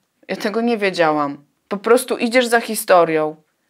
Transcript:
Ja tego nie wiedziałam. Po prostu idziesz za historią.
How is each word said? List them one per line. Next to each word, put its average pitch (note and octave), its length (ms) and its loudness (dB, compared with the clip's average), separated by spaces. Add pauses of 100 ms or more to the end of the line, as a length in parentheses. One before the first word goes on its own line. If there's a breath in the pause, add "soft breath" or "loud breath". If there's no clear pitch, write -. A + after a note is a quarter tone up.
(280)
Ja F#3+ 80 -6
tego G#3 240 -6
nie A#3 180 -2
wiedziałam. D#3 680 -2 (240)
Po G#3 80 -6
prostu A#3 400 2
idziesz A#3+ 300 0
za A#3 140 2
historią. E3 760 0 (340)